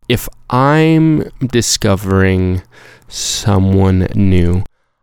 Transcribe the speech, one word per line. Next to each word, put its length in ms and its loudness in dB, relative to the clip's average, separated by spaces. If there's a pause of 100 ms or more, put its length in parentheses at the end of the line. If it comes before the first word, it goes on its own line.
if 220 -2 (200)
I'm 800 2 (160)
discovering 1160 0 (480)
someone 1080 0
new, 480 2 (400)